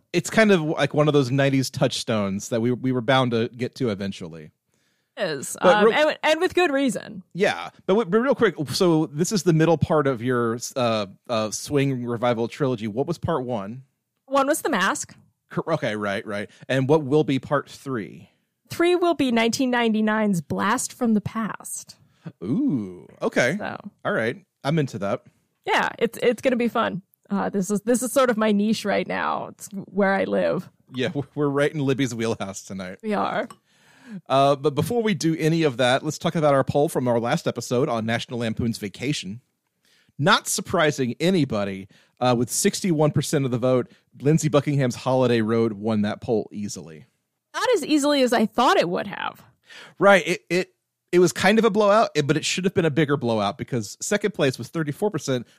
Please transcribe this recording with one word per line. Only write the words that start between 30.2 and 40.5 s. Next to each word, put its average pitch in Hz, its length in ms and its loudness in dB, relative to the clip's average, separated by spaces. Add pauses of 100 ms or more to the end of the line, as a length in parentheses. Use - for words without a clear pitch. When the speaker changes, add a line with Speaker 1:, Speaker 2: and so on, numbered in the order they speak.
Speaker 2:
live. 185 440 -2 (260)
Speaker 1:
Yeah, 127 160 -2
<laughs> - 40 -8
we're, 143 80 -4 (120)
we're 147 140 0
right 143 240 0
in 156 80 -4
Libby's 131 340 0
wheelhouse 110 460 -4
tonight. 95 420 -12
Speaker 2:
We 214 120 -4
are. 196 340 -4 (800)
Speaker 1:
Uh, 139 260 4
but 139 200 -2
before 226 280 -2
we 214 120 0
do 160 240 0
any 160 240 2
of 131 160 0
that, 127 260 2
let's 151 140 -6
talk - 160 -4
about 151 180 2
our 135 100 4
poll 147 280 0
from 131 180 -2
our 120 100 2
last 120 300 -2
episode 123 400 -2
on 113 160 -2
National 117 360 -4
Lampoon's 113 360 -2
Vacation. 113 640 -8 (800)
Not 202 280 2
surprising 151 720 0